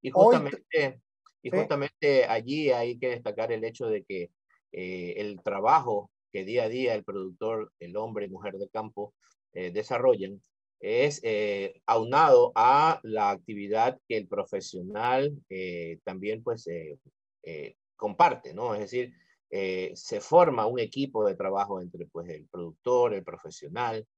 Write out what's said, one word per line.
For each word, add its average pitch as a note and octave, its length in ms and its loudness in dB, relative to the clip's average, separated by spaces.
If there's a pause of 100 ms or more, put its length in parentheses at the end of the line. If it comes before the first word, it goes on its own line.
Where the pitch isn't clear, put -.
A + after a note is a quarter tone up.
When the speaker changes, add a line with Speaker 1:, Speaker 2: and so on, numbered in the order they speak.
Speaker 1:
Y C3 120 -8
Speaker 2:
Hoy G#3+ 220 10
Speaker 1:
justamente, D3 640 -2 (400)
y F#2+ 80 -10
Speaker 2:
¿sí? - 80 0
Speaker 1:
justamente C#3 680 2
allí B2+ 460 0
hay A#2+ 260 0
que B2+ 120 -2
destacar A#2 420 -4
el A2 140 -4
hecho A#2 220 -6
de G#2 160 -2
que, F2+ 260 -8 (420)
eh, F2+ 460 -8
el G2+ 240 -8
trabajo G#2+ 680 0 (220)
que F#2+ 140 -8
día A#2 180 -2
a A2 60 -2
día B2 260 -2
el G#2 80 -6
productor, F#2 760 -8
el F2 180 -12
hombre G#2+ 280 -6
y F#2 40 -12
mujer F#2+ 280 -10
de G2 120 -10
campo, G#2+ 440 -10 (400)
eh, F2+ 180 -8
desarrollan, G2+ 680 0 (380)
es, B2+ 440 0
eh, G#2 600 -2
aunado B2 720 6
a C#3 480 6
la G#2+ 280 0
actividad G#2 760 -2
que A2+ 100 -2
el G2 100 -6
profesional, G#2 1040 -2 (160)
eh, F2 540 -8
también, G#2 400 -6
pues, A#2 240 -6
eh, D#2+ 300 -10 (460)
eh, D2+ 320 -12 (220)
comparte, G#2 560 2
¿no? A2 200 -4
Es G#2 80 -4
decir, B2 320 -6 (360)
eh, F#2+ 460 -4
se - 260 -8
forma D3 440 6
un A#2+ 140 -2
equipo A#2 460 -2
de F#2+ 100 2
trabajo G2 460 -4
entre, F2 240 -12
pues, E2+ 240 -12
el D#2 200 -14
productor, G#2+ 640 0
el F#2+ 100 -6
profesional A2 800 -8 (120)